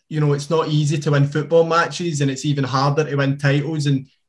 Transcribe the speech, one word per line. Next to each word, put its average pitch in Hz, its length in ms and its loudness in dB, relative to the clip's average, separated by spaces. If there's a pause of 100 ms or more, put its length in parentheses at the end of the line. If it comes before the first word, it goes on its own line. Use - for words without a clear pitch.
you 156 100 -6
know, 147 140 2
it's 143 160 -4
not 160 200 0
easy 151 280 0
to 147 140 -2
win 143 160 4
football 151 380 2
matches, 165 580 0
and 139 80 2
it's 131 160 -6
even 143 180 0
harder 139 400 0
to 143 120 -4
win 139 200 0
titles, 147 480 0
and, 135 240 0 (200)